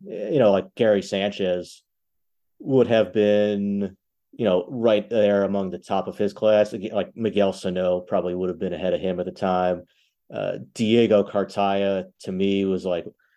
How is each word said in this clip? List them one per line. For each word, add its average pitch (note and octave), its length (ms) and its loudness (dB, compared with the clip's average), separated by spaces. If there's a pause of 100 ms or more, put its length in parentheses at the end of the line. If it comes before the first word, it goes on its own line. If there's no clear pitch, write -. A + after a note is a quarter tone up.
you C3+ 360 -4
know, A2 120 6
like, F#2+ 220 0
Gary G#2 300 2
Sanchez F#2+ 800 -4 (760)
would C3 300 2
have A2+ 260 2
been, G#2 840 2 (360)
you - 140 -4
know, F#2 220 2
right A2+ 400 0
there G2+ 360 2
among G2 260 -2
the F2 80 -10
top F#2+ 300 -4
of F#2+ 100 -12
his G2+ 160 -2
class. G#2+ 400 2
Ag-, G#2+ 180 -8
like, G2 240 -4
Miguel G2+ 380 0
Sano F2+ 460 -2
probably F2+ 340 -4
would F2+ 160 -4
have E2+ 80 -6
been F2 160 -6
ahead F2 220 -2
of D#2 60 -4
him F2+ 180 -4
at F2+ 80 -4
the F2+ 40 -10
time. F2+ 520 -2 (500)
Uh, G2+ 200 -6 (200)
Diego A2 500 4
Cartaya, G2 840 -2 (160)
to G2 100 -10
me, G2 340 0
was, F#2+ 180 -2
like, F2 220 -4 (320)